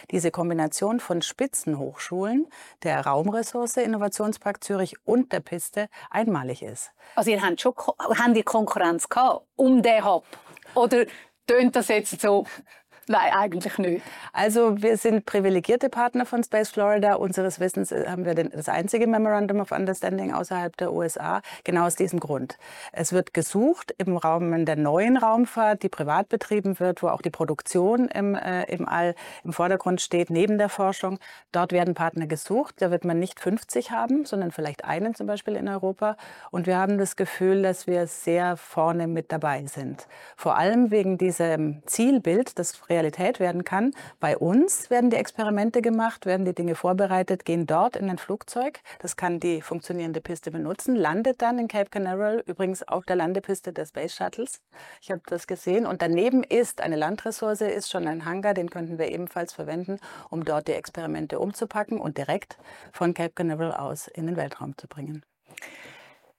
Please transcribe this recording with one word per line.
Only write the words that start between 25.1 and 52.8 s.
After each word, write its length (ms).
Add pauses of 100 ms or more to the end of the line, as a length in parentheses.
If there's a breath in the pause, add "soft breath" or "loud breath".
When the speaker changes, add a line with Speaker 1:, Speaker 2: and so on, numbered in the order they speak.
Speaker 1:
Raumfahrt, 640
die 80
privat 400
betrieben 500
wird, 220
wo 60
auch 160
die 80
Produktion 800
im, 260
äh, 300
im 220
All 280 (280 loud breath)
im 100
Vordergrund 480
steht, 280
neben 300
der 100
Forschung. 480 (340 loud breath)
Dort 200
werden 240
Partner 320
gesucht. 500
Da 140
wird 140
man 120
nicht 220
fünfzig 500
haben, 360
sondern 260
vielleicht 340
einen 300
zum 100
Beispiel 300
in 120
Europa. 480 (360 loud breath)
Und 160
wir 100
haben 220
das 160
Gefühl, 480
dass 240
wir 180
sehr 500
vorne 520
mit 240
dabei 340
sind. 420 (300 loud breath)
Vor 200
allem 340
wegen 260
diesem 720
Zielbild, 720
das 280
Realität 520
werden 240
kann. 300 (260 loud breath)
Bei 180
uns 520
werden 200
die 60
Experimente 680
gemacht, 440
werden 180
die 100
Dinge 220
vorbereitet, 680
gehen 200
dort 300
in 140
ein 80
Flugzeug. 640 (180 loud breath)
Das 160
kann 240
die 220
funktionierende 580
Piste 320
benutzen, 460
landet 440
dann 180
in 100
Cape 220
Canaveral, 540
übrigens 400